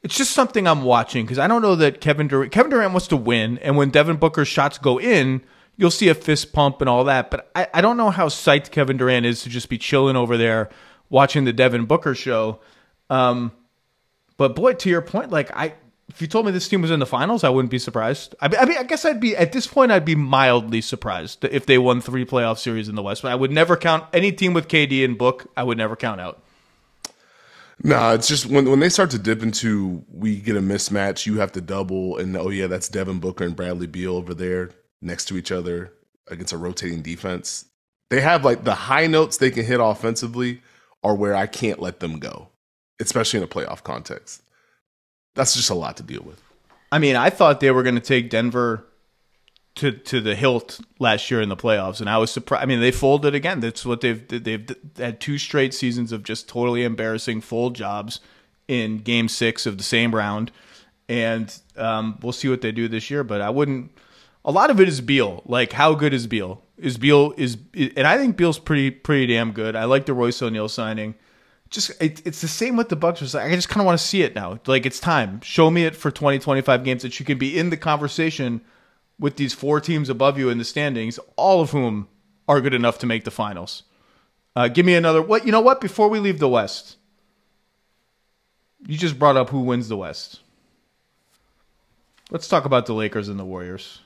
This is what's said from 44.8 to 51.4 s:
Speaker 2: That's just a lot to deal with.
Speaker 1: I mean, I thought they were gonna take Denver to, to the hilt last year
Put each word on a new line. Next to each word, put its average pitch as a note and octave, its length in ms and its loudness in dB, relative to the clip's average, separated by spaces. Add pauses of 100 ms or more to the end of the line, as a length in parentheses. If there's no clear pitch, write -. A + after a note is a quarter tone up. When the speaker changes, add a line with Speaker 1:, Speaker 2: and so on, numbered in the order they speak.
Speaker 2:
That's C3 200 0
just A#2+ 160 0
a G2 40 -2
lot D#2+ 220 -6
to - 80 -16
deal A#1+ 180 -14
with. - 180 -20 (520)
Speaker 1:
I D#3 80 2
mean, C3+ 160 4
I C3+ 140 4
thought D#3 280 6
they C3+ 140 4
were B2+ 100 4
gonna B2 160 0
take A#2+ 320 0
Denver A#2 560 -2 (920)
to, C#3+ 140 0
to A#2 300 -6
the G#2+ 140 -2
hilt A#2+ 460 -2 (180)
last A2 320 0
year A#2+ 100 0